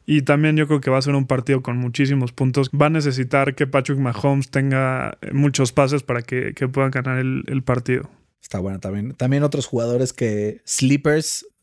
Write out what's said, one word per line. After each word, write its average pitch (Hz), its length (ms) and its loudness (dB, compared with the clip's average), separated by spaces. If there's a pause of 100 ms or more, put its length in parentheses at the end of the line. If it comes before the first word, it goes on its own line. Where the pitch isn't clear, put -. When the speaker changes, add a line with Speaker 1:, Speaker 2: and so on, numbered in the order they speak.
Speaker 1:
Y 147 180 2
también 151 340 4
yo 151 100 2
creo 147 140 2
que 135 80 -2
va 131 80 4
a 135 60 2
ser 139 100 0
un 135 140 0
partido 131 340 0
con 123 160 -4
muchísimos 127 540 0
puntos. 131 400 0
Va 147 160 4
a - 20 2
necesitar 139 640 0
que 139 140 -2
Patrick 135 320 0
Mahomes 139 500 0
tenga, 131 720 -2
eh, - 120 -12
muchos 139 380 2
pases 139 300 2
para 120 220 -4
que, - 320 -4
que 131 120 -2
puedan 135 220 0
ganar 131 300 -2
el, 131 260 -2
el 135 160 -4
partido. 123 480 -2 (320)
Speaker 2:
Está - 180 -8
bueno 95 200 -6
también. 101 340 -6
También 135 300 0
otros 143 240 -2
jugadores 123 460 0
que 107 520 -2
sleepers, 143 800 0 (180)